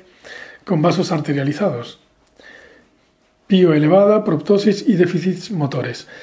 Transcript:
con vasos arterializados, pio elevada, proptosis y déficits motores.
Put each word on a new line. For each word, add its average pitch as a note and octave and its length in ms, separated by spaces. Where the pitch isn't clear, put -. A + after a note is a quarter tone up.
con E3 160
vasos E3 300
arterializados, C#3+ 880
pio F3+ 280
elevada, G3+ 500
proptosis G3 640
y A3 60
déficits E3+ 560
motores. C3 580